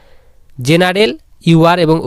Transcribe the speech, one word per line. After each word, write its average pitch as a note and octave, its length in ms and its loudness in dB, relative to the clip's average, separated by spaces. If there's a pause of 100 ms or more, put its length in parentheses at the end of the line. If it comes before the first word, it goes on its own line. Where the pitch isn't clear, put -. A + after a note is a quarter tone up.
(680)
জেনারেল, F3+ 440 0 (380)
ইউআর E3 340 2
এবং D#3+ 120 0 (100)